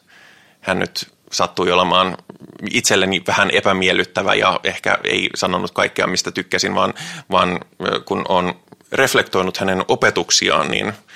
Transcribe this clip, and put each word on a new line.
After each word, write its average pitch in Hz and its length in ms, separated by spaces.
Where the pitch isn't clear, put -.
hän 95 180
nyt - 340
sattui 90 380
olemaan 92 460
itselleni 95 560
vähän 98 240
epämiellyttävä 92 840
ja 101 300
ehkä 95 400
ei 98 320
sanonut 92 360
kaikkea, 98 360
mistä 92 240
tykkäsin, 95 440
vaan, 98 180
vaan, 90 280
ö, 101 120
kun - 300
on 90 240
reflektoinut 107 680
hänen 95 300
opetuksiaan, 95 840
niin, 104 220